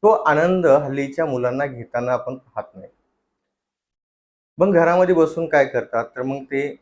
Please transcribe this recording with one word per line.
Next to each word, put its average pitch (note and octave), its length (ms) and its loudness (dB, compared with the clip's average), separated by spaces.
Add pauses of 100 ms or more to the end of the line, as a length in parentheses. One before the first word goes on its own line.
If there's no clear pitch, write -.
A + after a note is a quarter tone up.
तो G#3 60 6
आनंद F3 580 2
हल्लीच्या C#3 600 0
मुलांना B2+ 400 -4
घेताना B2 460 -6
आपण B2+ 240 -6
पाहत - 380 -14
नाही. F#2+ 180 -20 (1700)
मग F#3+ 160 2
घरामध्ये F3 400 4
बसून D#3+ 340 0
काय C#3+ 160 4
करतात, A#2+ 400 -4
तर - 180 -12
मग C3+ 220 -6
ते C#3 380 -6